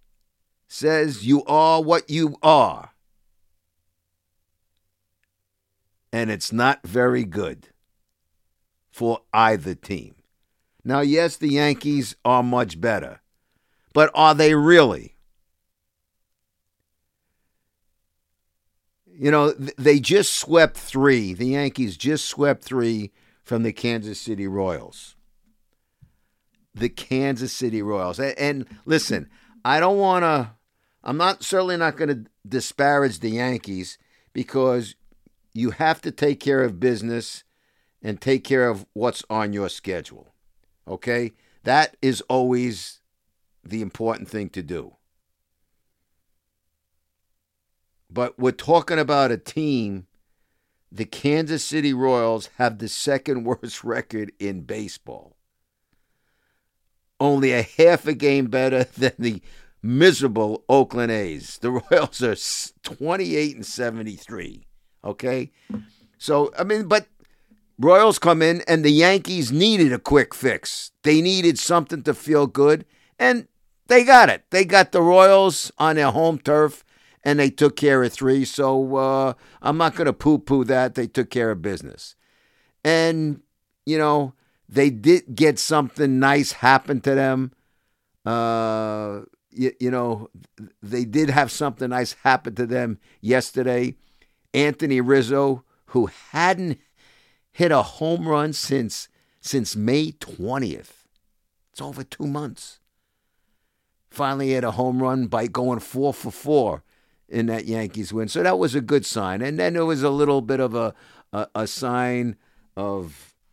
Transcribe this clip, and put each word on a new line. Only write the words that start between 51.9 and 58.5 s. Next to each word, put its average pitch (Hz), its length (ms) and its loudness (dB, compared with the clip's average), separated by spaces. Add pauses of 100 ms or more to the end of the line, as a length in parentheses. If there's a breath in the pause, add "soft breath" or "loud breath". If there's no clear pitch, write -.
Royals 120 640 -2
have 113 200 -2
the 110 100 -10
second 135 560 -4
<laughs> - 0 -
worst 120 380 -8
record 113 560 -8
in 98 220 -8
baseball. - 720 -14 (1900)
Only 135 300 2
a 120 120 0
half 165 440 4
a 151 80 -2
game 139 320 0
better 131 380 -2